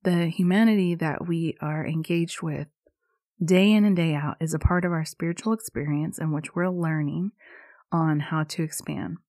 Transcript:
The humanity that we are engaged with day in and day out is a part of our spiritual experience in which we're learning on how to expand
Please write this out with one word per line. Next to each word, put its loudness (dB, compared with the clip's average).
The 2
humanity 2
that -4
we -2
are -4
engaged -2
with -6
day 6
in 6
and 4
day 2
out -2
is -2
a -2
part 2
of 0
our -2
spiritual -4
experience -4
in -2
which -6
we're 0
learning -2
on 2
how -2
to -6
expand -8